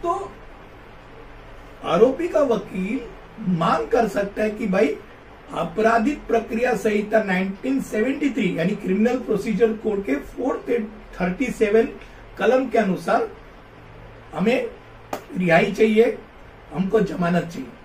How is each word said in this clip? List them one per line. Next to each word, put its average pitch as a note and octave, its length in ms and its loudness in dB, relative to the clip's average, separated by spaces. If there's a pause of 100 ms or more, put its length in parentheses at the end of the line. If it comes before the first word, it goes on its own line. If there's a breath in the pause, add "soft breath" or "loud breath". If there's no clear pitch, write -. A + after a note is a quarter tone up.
तो F#4+ 280 -2 (1500)
आरोपी A#3+ 420 4
का D#4+ 120 2
वकील A3 600 0 (380)
मांग F#3 480 0
कर A3+ 200 2
सकता G3+ 360 -2
है G#3+ 60 0
कि G#3+ 180 -4
भाई, G3 300 2 (560)
आपराधिक A3 760 0
प्रक्रिया A3+ 480 0
संहिता G#3 480 2
नाइनटीन G3 580 0
सेवेंटी C4+ 480 -2
थ्री F3 300 0
यानी F3+ 160 0
क्रिमिनल G#3+ 440 0
प्रोसीजर A3 540 0
कोड G#3 320 -4
के C4+ 100 0
फोर C#4 500 -6 (560)
थर्टी F3+ 240 -2
सेवन A3 440 2 (480 loud breath)
कलम A#3+ 320 2
के A#3 80 0
अनुसार G#3 520 0 (1040)
हमें A#3 320 0 (720)
रिहाई F3 340 4
चाहिए, A3 460 4 (560)
हमको F#3+ 260 0
जमानत E3+ 440 0
चाहिए। - 260 -10 (160)